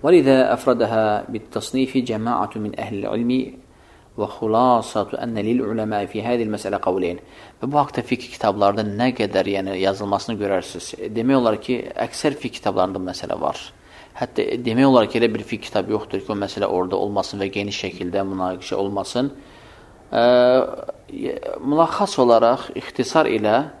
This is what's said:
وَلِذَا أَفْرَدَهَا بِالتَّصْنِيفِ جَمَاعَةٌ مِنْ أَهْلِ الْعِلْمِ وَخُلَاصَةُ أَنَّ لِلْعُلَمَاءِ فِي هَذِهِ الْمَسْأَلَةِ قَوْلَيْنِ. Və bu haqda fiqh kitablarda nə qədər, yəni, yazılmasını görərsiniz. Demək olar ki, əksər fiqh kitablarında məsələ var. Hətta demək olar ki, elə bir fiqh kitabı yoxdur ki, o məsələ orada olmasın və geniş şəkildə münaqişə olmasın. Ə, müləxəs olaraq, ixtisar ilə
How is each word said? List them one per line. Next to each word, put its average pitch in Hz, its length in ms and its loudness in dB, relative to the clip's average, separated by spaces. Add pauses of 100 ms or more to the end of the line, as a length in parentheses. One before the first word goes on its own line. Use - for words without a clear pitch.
وَلِذَا 139 340 8 (160)
أَفْرَدَهَا 113 520 2 (260)
بِالتَّصْنِيفِ 127 600 -4 (180)
جَمَاعَةٌ 110 420 -2 (120)
مِنْ 104 140 -6
أَهْلِ 107 220 -6
الْعِلْمِ 113 300 -2 (880)
وَخُلَاصَةُ 110 920 2 (140)
أَنَّ 117 120 -4 (120)
لِلْعُلَمَاءِ 110 580 0
فِي 107 160 -8
هَذِهِ 120 260 0
الْمَسْأَلَةِ 101 300 -4
قَوْلَيْنِ. 90 400 -2 (420)
Və 117 120 -6
bu 147 100 2
haqda - 240 -2
fiqh - 200 -4 (120)
kitablarda 101 480 2
nə 110 260 0
qədər, 104 380 0
yəni, 95 320 -2
yazılmasını 101 560 -2
görərsiniz. 95 720 -4
Demək 117 260 2
olar 113 220 2
ki, - 320 -4 (160)
əksər 139 320 -2
fiqh - 240 -10
kitablarında 95 400 0
məsələ - 380 -6
var. - 180 -2 (560)
Hətta - 280 -4 (200)
demək 123 240 2
olar 120 240 6
ki, 120 80 0
elə 117 160 4
bir 107 80 -6
fiqh - 240 -8
kitabı 98 260 -2
yoxdur 104 300 -4
ki, 107 100 -8
o - 60 -2
məsələ 98 320 -4
orada 92 260 0
olmasın 101 460 -2
və 98 80 0
geniş 101 340 -6
şəkildə 90 460 -4
münaqişə 92 480 -4
olmasın. 101 560 -4 (760)
Ə, 117 120 2 (1400)
müləxəs 165 560 2
olaraq, 117 560 4
ixtisar - 560 0
ilə 110 400 2 (100)